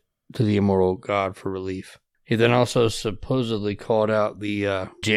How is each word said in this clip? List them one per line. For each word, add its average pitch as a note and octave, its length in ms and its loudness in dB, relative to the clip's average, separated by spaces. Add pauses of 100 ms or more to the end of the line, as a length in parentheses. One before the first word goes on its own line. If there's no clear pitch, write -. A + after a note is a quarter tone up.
(340)
to - 80 0
the G#2 160 2
immortal F#2+ 380 4
God G2 420 -2
for G2 120 -8
relief. F#2+ 480 -8 (240)
He A#2 140 -2
then A#2 140 4
also A#2+ 380 2
supposedly A2 880 -4
called G#2+ 340 0
out G#2+ 300 -2
the, G#2 260 -4
uh, F#2+ 200 -2 (160)
J G#2+ 140 2